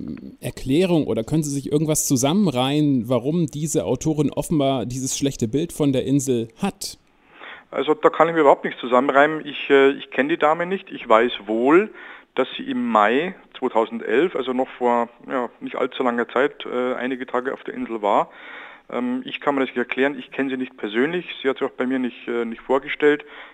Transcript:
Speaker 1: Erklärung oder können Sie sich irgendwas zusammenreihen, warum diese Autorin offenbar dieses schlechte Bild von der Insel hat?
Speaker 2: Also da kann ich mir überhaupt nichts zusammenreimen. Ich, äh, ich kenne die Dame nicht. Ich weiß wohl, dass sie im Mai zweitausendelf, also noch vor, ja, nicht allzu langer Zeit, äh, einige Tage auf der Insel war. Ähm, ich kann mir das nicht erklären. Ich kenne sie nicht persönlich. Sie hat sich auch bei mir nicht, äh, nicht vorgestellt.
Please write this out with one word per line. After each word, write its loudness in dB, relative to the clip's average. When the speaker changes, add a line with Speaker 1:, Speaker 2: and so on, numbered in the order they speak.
Speaker 1:
Erklärung 0
oder -2
können 0
Sie -6
sich -4
irgendwas 0
zusammenreihen, 2
warum 0
diese -2
Autorin 0
offenbar 0
dieses -6
schlechte -2
Bild -2
von 0
der 0
Insel 0
hat? -6
Speaker 2:
Also 0
da 4
kann 4
ich 0
mir 4
überhaupt 6
nichts -8
zusammenreimen. 4
Ich, -6
äh, 8
ich -6
kenne 0
die -2
Dame 2
nicht. -6
Ich -14
weiß 6
wohl, 4
dass 0
sie -10
im -4
Mai 2
zweitausendelf, 0
also -4
noch -2
vor, 0
ja, -6
nicht -10
allzu -4
langer 0
Zeit, -2
äh, -4
einige -6
Tage -4
auf -12
der -12
Insel -8
war. 2
Ähm, -4
ich -10
kann 0
mir 0
das -2
nicht -10
erklären. 0
Ich -14
kenne -4
sie -4
nicht -8
persönlich. -2
Sie -2
hat -2
sich -2
auch -8
bei -4
mir 0
nicht, -6
äh, -2
nicht -8
vorgestellt. 2